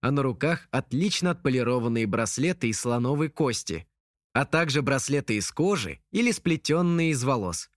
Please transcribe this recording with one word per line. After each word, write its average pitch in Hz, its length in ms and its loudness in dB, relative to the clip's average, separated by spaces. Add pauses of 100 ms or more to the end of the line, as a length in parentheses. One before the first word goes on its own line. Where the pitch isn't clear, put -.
а 123 80 2
на 143 100 2
руках 135 480 0
отлично 175 640 0
отполированные 120 760 0
браслеты 120 600 0
из 110 100 0
слоновой 123 520 0
кости, 113 580 -2 (460)
а 131 100 2
также 151 380 0
браслеты 135 560 0
из 98 120 -4
кожи 147 520 -2 (100)
или 233 220 2
сплетённые 165 760 0
из 127 120 -2
волос. 107 540 -2